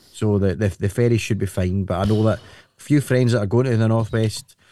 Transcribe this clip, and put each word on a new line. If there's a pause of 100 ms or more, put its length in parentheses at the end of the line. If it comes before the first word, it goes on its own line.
(120)
so
the,
the, (100)
the
ferry
should
be
fine.
But
I
know
that
a
few
friends
that
are
going
to
the
Northwest, (160)